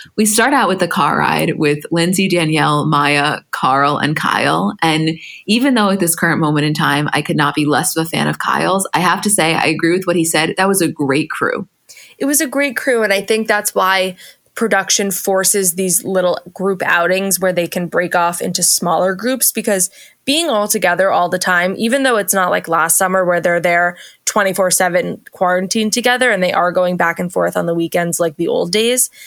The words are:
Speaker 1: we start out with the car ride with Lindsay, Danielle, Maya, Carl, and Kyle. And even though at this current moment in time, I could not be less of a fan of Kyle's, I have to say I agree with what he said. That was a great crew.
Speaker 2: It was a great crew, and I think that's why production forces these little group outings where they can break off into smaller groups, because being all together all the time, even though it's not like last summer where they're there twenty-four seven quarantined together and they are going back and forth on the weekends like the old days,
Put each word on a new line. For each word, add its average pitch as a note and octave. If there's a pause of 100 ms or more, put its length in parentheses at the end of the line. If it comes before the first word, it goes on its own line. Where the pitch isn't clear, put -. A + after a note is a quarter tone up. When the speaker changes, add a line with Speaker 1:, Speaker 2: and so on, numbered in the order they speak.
(160)
Speaker 1:
we G#3+
start A3+
out A#3+
with F#3
the F3
car D#3+
ride D#3
with D3
Lindsay, F3
Danielle, D#3
Maya, D3 (100)
Carl, C#3
and D3+
Kyle. D#3
And D#3+ (340)
even B3
though G#3+
at F#3+
this E3+
current E3
moment D3+
in D3+
time, D3
I D3
could D3
not D3
be D3+
less C3+
of E3
a -
fan D3
of C#3
Kyle's, E3+
I D3
have F3+
to G#3
say E3
I -
agree D#3+
with F#3
what F3
he E3
said. D#3+
That F#3+
was F#3+
a E3
great D3
crew. - (500)
Speaker 2:
It -
was C#4
a D4+
great C4+
crew, A#3
and G3+
I G3
think A3
that's G#3
why F#3+ (400)
production G3
forces F#3+
these F#3
little F3+ (160)
group F#3+
outings F3+
where F#3
they E3+
can F3
break E3+
off F3
into F3+
smaller F3
groups, B3
because G3 (360)
being D#4
all G#3
together F3+
all F3
the F3+
time, F#3
even A#3
though B3
it's G3
not F#3+
like G#3+
last D#3+
summer F#3+
where F3
they're F3
there F3 (280)
twenty-four F#3+
seven F3 (100)
quarantined F#3+
together B3
and F#3+
they F3+
are F3
going F3+
back E3+
and F3+
forth F3+
on F3
the E3+
weekends E3+
like E3+
the E3+
old F3
days, A#3 (180)